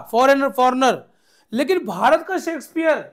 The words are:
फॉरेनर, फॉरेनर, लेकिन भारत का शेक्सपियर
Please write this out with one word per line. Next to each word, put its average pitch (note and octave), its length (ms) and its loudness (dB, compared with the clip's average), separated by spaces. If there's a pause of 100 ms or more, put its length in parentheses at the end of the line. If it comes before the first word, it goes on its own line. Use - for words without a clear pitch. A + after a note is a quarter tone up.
(100)
फॉरेनर, C4+ 400 2
फॉरेनर, B3+ 540 0 (480)
लेकिन D#4 340 -2
भारत A#3+ 420 0
का F#4 100 -4
शेक्सपियर D#4+ 640 -4 (120)